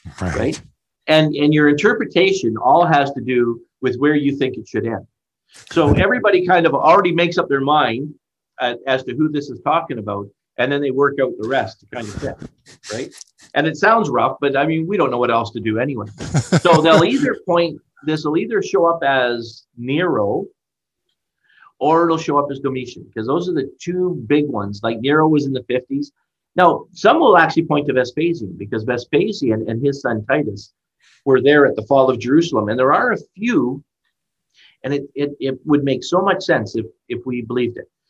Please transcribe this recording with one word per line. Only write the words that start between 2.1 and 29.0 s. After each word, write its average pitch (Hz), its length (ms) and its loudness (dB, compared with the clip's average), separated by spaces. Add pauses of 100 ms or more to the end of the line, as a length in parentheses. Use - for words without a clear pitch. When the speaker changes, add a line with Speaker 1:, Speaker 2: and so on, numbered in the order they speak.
Speaker 2:
all 170 280 4
has 143 260 2
to 131 100 -8
do 117 400 0 (200)
with 127 160 -2
where 147 180 2
you 143 220 0
think 127 200 -2
it 110 100 -14
should 107 180 -4
end. 113 200 -6 (680)
So 156 220 4
Speaker 1:
<laughs> 185 120 4
Speaker 2:
everybody 214 420 2
kind 175 180 4
of 151 80 2
already 175 380 4
makes 170 260 0
up 180 120 -2
their 139 120 0
mind, 139 540 0 (440)
uh, 123 160 -4 (120)
as 131 160 0
to 123 120 -10
who 156 140 0
this 143 200 -6
is 113 120 -14
talking 160 360 -2
about, 104 300 -8 (300)
and 131 140 0
then 143 100 -2
they 139 100 -2
work 139 300 0
out 127 180 -2
the 110 80 -6
rest 123 320 -4
to - 80 -20
kind 117 200 -12
of - 80 -12
fit, - 220 -10 (560)
right? 120 200 -10 (420)
And 147 100 0
it 156 120 -4
sounds 208 320 2
rough, 123 300 0
but, 139 160 -2
I 143 120 0
mean, 160 180 -2
we 202 100 -4
don't 151 140 0
know 120 80 -4
what 117 140 0
else 117 200 -2
to 120 80 -10
do 110 200 -2
anyway. 127 280 -6 (540)
So 165 200 4
Speaker 1:
<laughs> - 20 0
Speaker 2:
they'll 165 200 6
either 254 340 -2 (100)
point, 170 340 0 (220)
this 151 200 -4
will 151 140 0
either 220 240 -2
show 175 240 0
up 170 180 0
as 123 600 -2 (120)
Nero, 131 680 -2 (1300)
or 160 260 2
it'll 165 120 2
show 151 200 -2
up 143 140 0
as 135 80 -10
Domitian, 127 560 -8
'cause 110 100 -6
those 175 240 -2
are 175 40 -2
the 135 260 -4
two 175 480 -4
big 147 200 2
ones. 101 360 -6
Like, 113 160 -4
Nero 151 280 2
was 147 180 2
in 135 80 -4
the 123 100 -6
fifties. 135 480 -4 (440)
Now, 175 360 2
some 269 280 2
will 220 180 6
actually 160 280 2
point 147 220 -2
to 127 60 -2
Vespasian, 127 640 -2
because 107 260 -6
Vespasian 120 840 -2